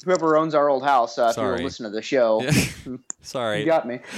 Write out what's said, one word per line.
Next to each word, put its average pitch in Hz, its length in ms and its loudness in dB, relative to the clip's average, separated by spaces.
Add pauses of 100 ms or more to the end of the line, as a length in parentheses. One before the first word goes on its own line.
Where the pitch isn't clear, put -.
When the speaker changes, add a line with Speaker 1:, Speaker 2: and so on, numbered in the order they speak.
Speaker 1:
whoever 165 320 2
owns 160 160 0
our 147 160 2
old 131 140 0
house, 131 340 2
uh, 117 140 4
if - 60 -2
you 117 60 -2
were 104 100 0
Speaker 2:
Sorry. 90 100 -4
Speaker 1:
listening 104 280 -8
to 101 40 -6
the 110 80 -6
show, 117 400 2
Speaker 2:
Yeah. 135 80 -2 (560)
<laughs> - 160 -14
Sorry. 110 380 -4
Speaker 1:
you - 40 -2
got 160 220 2
me. 120 120 -8 (180)